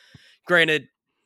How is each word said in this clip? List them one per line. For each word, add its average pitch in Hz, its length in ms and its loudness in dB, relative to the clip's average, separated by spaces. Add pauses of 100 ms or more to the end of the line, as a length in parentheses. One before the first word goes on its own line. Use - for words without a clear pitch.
(460)
Granted, 160 420 0 (380)